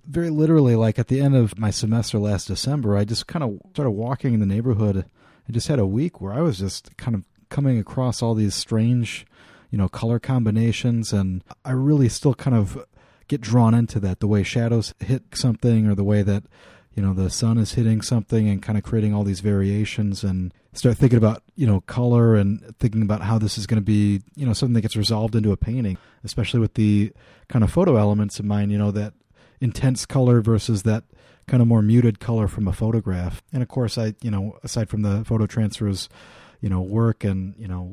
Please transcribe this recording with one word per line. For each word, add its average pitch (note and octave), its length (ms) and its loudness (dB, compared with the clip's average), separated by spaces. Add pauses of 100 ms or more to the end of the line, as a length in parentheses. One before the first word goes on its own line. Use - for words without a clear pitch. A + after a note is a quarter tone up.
Very E3 240 -4
literally, D3+ 460 4
like, A2 240 2
at A#2 80 -2
the C3+ 140 0
end C#3 140 4
of A2 220 2
my G#2+ 120 -2
semester A2 500 -2
last G#2 280 -2
December, G#2 500 -2
I G2+ 80 2
just A2 220 -6
kind D#3+ 160 -6
of G#2 160 -6 (120)
started C#3 200 -2
walking A#2+ 420 -2
in G#2+ 80 2
the G2+ 40 2
neighborhood G#2 600 0 (400)
and A#2 80 -10
just A#2 160 -2
had C#3+ 100 2
a G2 60 2
week A#2+ 340 -2
where G2 140 -8
I C#3 80 -4
was C#3+ 160 0
just - 400 -10
kind A#2 180 -4
of F#2 80 -6 (260)
coming C3+ 300 0
across B2+ 420 -4
all A#2 120 0
these G#2+ 220 0
strange, A2+ 720 -2 (440)
you A#2 80 -4
know, F#2+ 100 0
color A#2 320 -4
combinations, A2+ 920 0
and F#2 300 -2 (200)
I B2+ 80 -8
really C3+ 380 2
still - 240 0
kind B2 240 0
of - 280 -2 (440)
get C#3+ 100 -2
drawn A2+ 340 4
into A#2 280 0
that, F#2+ 180 -4
the G#2 80 -2
way G2+ 160 2
shadows A#2 560 -2
hit A#2+ 240 -2 (100)
something A2+ 540 2
or G2+ 80 2
the G2 80 -2
way G#2 180 2
that, G2+ 220 0 (500)
you G#2 80 -4
know, F#2+ 120 0
the F#2+ 160 -2
sun A2+ 280 0
is G#2+ 180 -2
hitting A2 260 2
something A2 480 0
and G2 120 -2
kind G#2+ 160 -4
of G2 60 -2
creating G#2+ 300 -2
all G#2 100 0
these G2 160 -2
variations, G2+ 800 -2
and F#2 320 -4 (200)
start A#2+ 240 0
thinking B2 200 4
about, A2 260 2 (120)
you D3 100 -2
know, G2+ 160 4
color A#2+ 540 2
and G2+ 440 0
thinking A2 220 0
about G#2 200 0
how A2 160 0
this G#2 200 -2
is G2+ 80 -8
gonna A2 140 0
be, G#2 420 2 (140)
you C#3 100 -6
know, A#2 60 0
something B2 220 0
that A2+ 80 2
gets A2 160 -4
resolved A2 380 0
into G#2 180 2
a F2+ 40 0
painting, A2+ 400 -4 (280)
especially A#2+ 340 -2
with A2 140 0
the G#2 400 2 (340)
kind A#2 160 2
of G2 80 2
photo E3 260 4
elements G#2 420 0
in G#2 80 -6
mind, G#2 240 0
you G#2 60 0
know, G#2 140 0
that G#2 220 -6 (460)
intense B2+ 460 -2
color B2 360 4
versus G#2+ 420 0
that A2 200 0 (440)
kind B2 140 2
of A#2 60 6
more A2+ 140 4
muted A2+ 380 4
color A2 280 -2
from G2+ 200 -4
a F#2 60 -2
photograph. G2+ 680 -2 (100)
And C3+ 100 -4
of A#2+ 60 -4
course, A#2+ 300 -4
I, A2 240 -4
you A#2 100 -4
know, G2+ 320 -4
aside A2+ 260 -4
from G#2+ 120 -4
the G#2 240 -2
photo A2 200 0
transfers, G2+ 640 -4 (540)
you - 80 -4
know, F#2 120 -2
work A2 440 -2
and, F#2+ 320 -4
you G2+ 100 -14
know, F2+ 260 -10